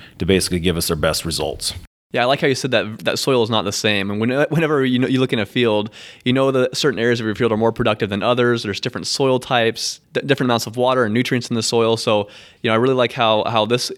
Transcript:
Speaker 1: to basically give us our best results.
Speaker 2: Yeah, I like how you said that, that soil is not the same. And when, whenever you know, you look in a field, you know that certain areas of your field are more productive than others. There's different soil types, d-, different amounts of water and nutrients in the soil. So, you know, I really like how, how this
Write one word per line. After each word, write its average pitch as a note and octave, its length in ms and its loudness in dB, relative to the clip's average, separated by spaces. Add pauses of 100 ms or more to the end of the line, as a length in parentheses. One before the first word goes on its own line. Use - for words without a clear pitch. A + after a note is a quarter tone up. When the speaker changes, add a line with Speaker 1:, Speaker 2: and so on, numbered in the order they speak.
(180)
Speaker 1:
to F2 80 -4
basically F2+ 340 2
give E2+ 160 0
us E2+ 140 -4
our E2 60 0
best D2+ 280 -2
results. D2 500 -6 (380)
Speaker 2:
Yeah, A#2+ 100 0
I - 20 2
like C3+ 160 0
how D#3 80 2
you B2+ 80 2
said C3+ 160 -4
that, G#2+ 320 -2
that - 160 -2
soil B2+ 240 2
is G#2+ 60 -4
not A2 120 0
the G2 80 -4
same. G2+ 400 -2
And G#2 100 -4
when, A#2 100 0 (180)
whenever D3+ 360 0
you B2+ 140 0
know, B2+ 80 2
you C3 140 2
look C3 120 0
in B2+ 60 -2
a G2+ 80 -2
field, G#2+ 440 0 (340)
you B2 80 2
know C3+ 180 2
that B2+ 260 0
certain A#2+ 220 0
areas A#2+ 220 2
of A2 60 -4
your G#2+ 100 -2
field A#2 160 0
are G#2+ 40 0
more A2+ 140 2
productive A2 400 0
than G2+ 100 -2
others. A#2+ 440 2
There's G2 160 -4
different G#2 260 -6
soil C3 320 0
types, A#2 640 -2 (120)
d-, - 100 -2
different C#3 260 0
amounts A#2 180 0
of A2+ 100 -10
water B2+ 280 2
and G#2+ 100 -2
nutrients B2 360 -2
in A#2+ 40 -4
the A2+ 80 -2
soil. A2+ 340 2
So, G#2+ 300 0 (360)
you A#2+ 60 0
know, A2 60 2
I A2+ 40 4
really C3 180 2
like A#2+ 160 2
how, A2 320 2
how A2 200 0
this A#2+ 340 -2